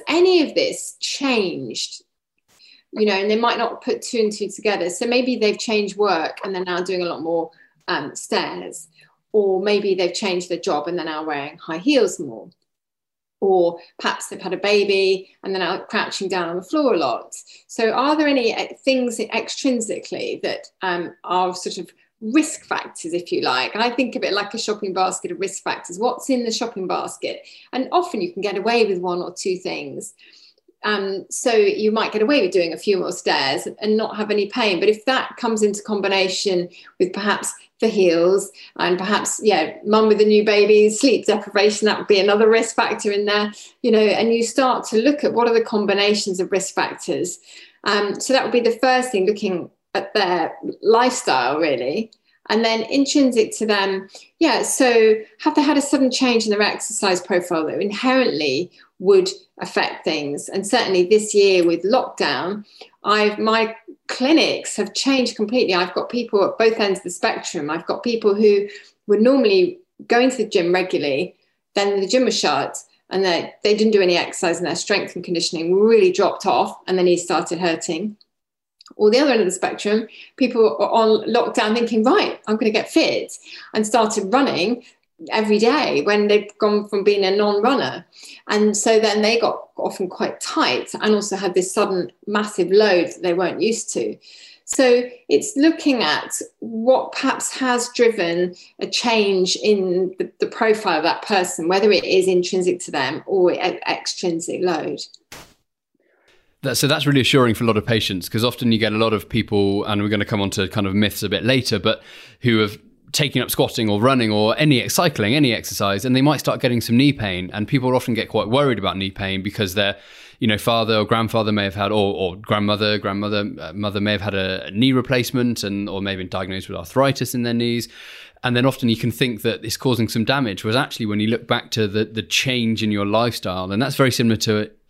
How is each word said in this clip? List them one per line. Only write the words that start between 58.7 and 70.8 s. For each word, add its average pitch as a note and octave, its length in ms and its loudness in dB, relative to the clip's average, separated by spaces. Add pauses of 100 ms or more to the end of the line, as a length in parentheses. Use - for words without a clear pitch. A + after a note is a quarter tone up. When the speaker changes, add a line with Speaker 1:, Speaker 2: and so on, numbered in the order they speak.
Speaker 1:
would F#3+ 300 4 (300)
affect - 440 -4
things? D3 460 -4
And G3+ 160 -4
certainly F#3+ 380 2
this G#3 320 2
year F#3+ 300 6
with E3+ 180 2
lockdown, F#3 840 -2 (380)
I've, G#3 340 2
my A3 380 0 (320)
clinics B3+ 720 0
have G#3 160 -4
changed C4 420 0
completely. A3 380 0
I've F3+ 200 0
got - 160 -4
people A#3 360 0
at - 120 -4
both A3+ 220 4
ends G3 200 0
of - 40 -20
the F3+ 60 -8
spectrum. F3+ 600 -6
I've E3 160 -6
got - 180 -6
people A3 300 0
who G3+ 340 4 (400)
were G#3 100 4
normally G#3+ 640 4 (280)
going B3 220 4
to B3+ 80 -4
the G#3 100 -2
gym F3 260 0
regularly, D#3+ 640 -2 (400)